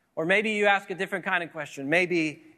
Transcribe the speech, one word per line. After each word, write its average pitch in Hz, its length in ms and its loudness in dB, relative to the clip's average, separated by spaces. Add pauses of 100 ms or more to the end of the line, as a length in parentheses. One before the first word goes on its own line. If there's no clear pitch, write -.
(140)
Or 160 100 -2
maybe 214 280 2
you 208 140 2
ask 196 220 2
a 185 60 -6
different 185 300 -6
kind 185 180 0
of 156 80 -8
question. 143 380 -8
Maybe 165 540 0 (160)